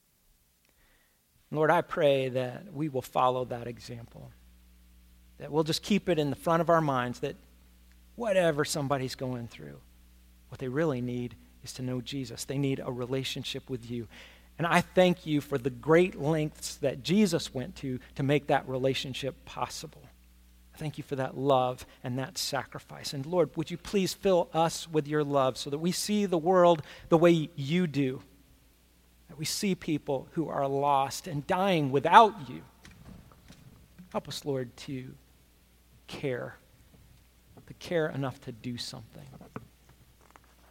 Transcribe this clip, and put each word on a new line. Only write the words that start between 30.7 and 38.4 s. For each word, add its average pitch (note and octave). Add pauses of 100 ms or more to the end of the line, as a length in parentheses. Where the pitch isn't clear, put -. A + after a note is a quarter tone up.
and D3
dying F3+
without F3
you. D#3 (1500)
Help G3+
us, -
Lord, C3
to C3 (920)
care, B2+ (1120)
to -
care D#3+
enough C3+